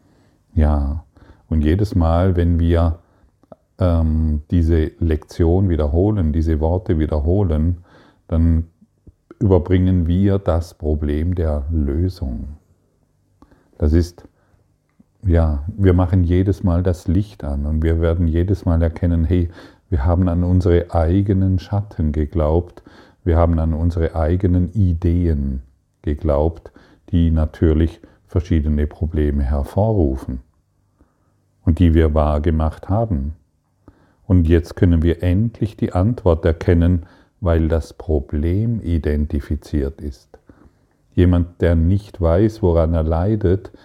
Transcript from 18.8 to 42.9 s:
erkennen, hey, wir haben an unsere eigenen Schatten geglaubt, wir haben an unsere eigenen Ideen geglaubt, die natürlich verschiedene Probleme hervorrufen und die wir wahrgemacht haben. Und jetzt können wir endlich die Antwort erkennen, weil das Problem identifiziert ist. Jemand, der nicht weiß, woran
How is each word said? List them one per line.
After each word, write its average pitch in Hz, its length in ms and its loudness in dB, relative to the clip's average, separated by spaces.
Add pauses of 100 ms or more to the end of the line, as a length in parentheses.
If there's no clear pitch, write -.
erkennen, 85 420 0
hey, 87 260 0 (380)
wir 80 160 -2
haben 87 240 2
an 85 160 0
unsere 87 500 2
eigenen 95 640 0
Schatten 101 540 -4
geglaubt, 78 720 -2 (420)
wir 82 120 2
haben 82 220 2
an 80 160 0
unsere 82 400 -2
eigenen 90 580 0
Ideen 85 880 0 (400)
geglaubt, 76 680 -2 (380)
die 85 200 2
natürlich 78 720 0 (260)
verschiedene 76 600 -2
Probleme 73 560 -2
hervorrufen 71 960 -2 (1200)
und 80 140 0
die 85 160 4
wir 78 200 2
wahrgemacht 78 760 -2
haben. 98 460 -4 (920)
Und 90 220 4
jetzt 82 280 2
können 85 260 4
wir 85 200 0
endlich 104 540 -2
die - 160 -4
Antwort 90 520 0
erkennen, 85 640 2 (360)
weil 82 260 0
das 80 240 -2
Problem 85 880 -4
identifiziert 76 1160 -4
ist. - 380 -16 (760)
Jemand, 87 460 2
der 87 140 2
nicht 90 460 -2
weiß, 87 420 0
woran 82 320 2